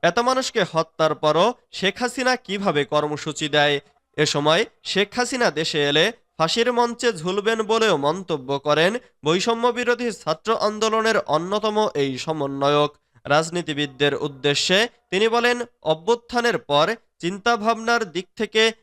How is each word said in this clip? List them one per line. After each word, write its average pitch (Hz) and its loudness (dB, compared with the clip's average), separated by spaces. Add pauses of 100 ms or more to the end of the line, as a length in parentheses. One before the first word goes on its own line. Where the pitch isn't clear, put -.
এত 170 2
মানুষকে 247 0
হত্যার 160 0
পরও 160 2 (180)
শেখ 196 -4
হাসিনা 247 0
কিভাবে 185 -2
কর্মসূচি 151 -4
দেয়? 147 2 (380)
এ 151 4
সময় 156 2 (180)
শেখ 202 -2
হাসিনা 240 0
দেশে 147 -2
এলে 160 2 (260)
ফাঁসির 233 2
মঞ্চে 233 0
ঝুলবেন 196 -2
বলেও 220 2
মন্তব্য 143 -2
করেন 156 2 (300)
বৈষম্য 226 0
বিরোধী 240 0
ছাত্র 165 -4
আন্দোলনের 220 0
অন্যতম 208 0
এই 139 -2
সমন্বয়ক। 147 0 (280)
রাজনীতিবিদদের 147 0
উদ্দেশ্যে 143 0 (240)
তিনি 202 2
বলেন, 240 0 (220)
অভ্যুত্থানের 220 0
পর 156 0 (240)
চিন্তাভাবনার 220 -2
দিক 180 -6
থেকে 220 0 (120)